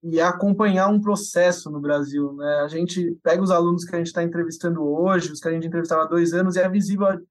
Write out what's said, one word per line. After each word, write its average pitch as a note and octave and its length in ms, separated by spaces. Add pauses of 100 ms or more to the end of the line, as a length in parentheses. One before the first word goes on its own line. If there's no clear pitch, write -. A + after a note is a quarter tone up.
e E3 160
é E3 40
acompanhar F#3+ 640
um G#3 100
processo F3+ 720
no D3 100
Brasil, C#3+ 540
né? D3 320
A - 20
gente E3+ 560
pega F3 180
os F#3+ 100
alunos E3+ 340
que - 100
a E3+ 40
gente E3+ 120
tá E3+ 120
entrevistando E3+ 600
hoje, E3 480
os D3+ 80
que - 80
a E3 40
gente E3 160
entrevistava E3 360
há D#3+ 40
dois E3+ 260
anos, F3+ 220
e F#3 40
é F#3 80
visível G3 380
a F#3+ 120 (140)